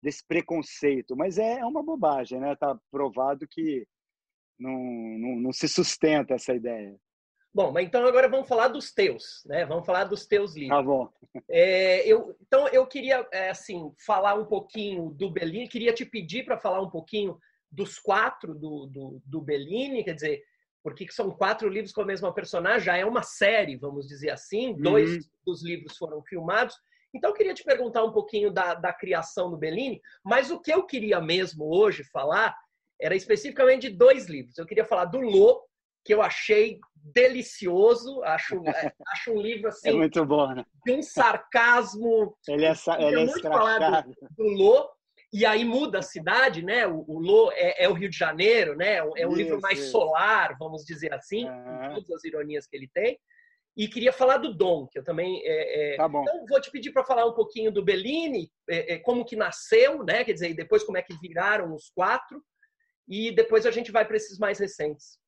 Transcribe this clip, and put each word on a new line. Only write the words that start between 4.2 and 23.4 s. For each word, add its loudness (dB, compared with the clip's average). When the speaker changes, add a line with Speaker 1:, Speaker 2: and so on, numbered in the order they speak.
Speaker 1:
não, -8
não, -6
não -4
se -4
sustenta 0
essa -4
ideia. -8
Speaker 2:
Bom, 2
mas 0
então 0
agora 6
vamos -2
falar 2
dos -4
teus, -2
né? -2
Vamos -6
falar 0
dos -8
teus 0
livros. 0
Speaker 1:
Tá 4
bom. 0
Speaker 2:
É, 4
eu, 4
então, 4
eu 4
queria, -2
é, -4
assim, -10
falar 2
um -4
pouquinho -6
do -6
Bellini, -6
queria 0
te -6
pedir -10
pra -4
falar -2
um -8
pouquinho -6
dos -10
quatro -2
do, -12
do, -16
do -10
Bellini, -6
quer -6
dizer, -6
porque -12
são -4
quatro -2
livros -6
com -4
a -2
mesma -4
personagem, -2
já 2
é 0
uma -2
série, 0